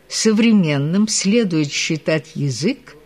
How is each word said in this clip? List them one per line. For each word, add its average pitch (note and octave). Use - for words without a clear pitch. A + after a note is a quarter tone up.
современным G3+
следует F#3
считать D#3+
язык C#3+